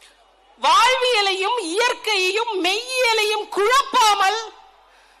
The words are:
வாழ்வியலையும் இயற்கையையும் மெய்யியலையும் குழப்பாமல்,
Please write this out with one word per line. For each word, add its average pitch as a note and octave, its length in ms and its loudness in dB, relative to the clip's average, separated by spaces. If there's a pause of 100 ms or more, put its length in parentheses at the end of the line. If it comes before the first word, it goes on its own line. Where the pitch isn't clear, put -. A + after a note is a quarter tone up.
(640)
வாழ்வியலையும் G#4+ 960 2
இயற்கையையும் G4+ 1080 -2
மெய்யியலையும் A4 840 -2
குழப்பாமல், A4 1040 0 (680)